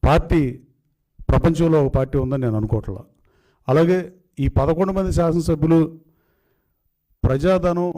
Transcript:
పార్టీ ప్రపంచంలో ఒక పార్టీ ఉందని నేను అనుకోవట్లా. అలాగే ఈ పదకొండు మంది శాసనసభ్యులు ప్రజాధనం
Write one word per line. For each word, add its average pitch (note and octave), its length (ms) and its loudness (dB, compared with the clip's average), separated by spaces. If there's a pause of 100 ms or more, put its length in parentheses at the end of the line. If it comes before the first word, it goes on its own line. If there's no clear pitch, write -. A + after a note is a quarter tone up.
పార్టీ E3 360 2 (880)
ప్రపంచంలో D#3+ 540 2
ఒక C3 120 0
పార్టీ C3 280 -2
ఉందని C3 220 -4
నేను G#2+ 140 -2
అనుకోవట్లా. G#2+ 420 -4 (680)
అలాగే E3+ 300 2 (460)
ఈ - 20 0 (120)
పదకొండు E3 340 0
మంది F#3+ 200 -2
శాసనసభ్యులు E3 680 2 (1500)
ప్రజాధనం F3 720 0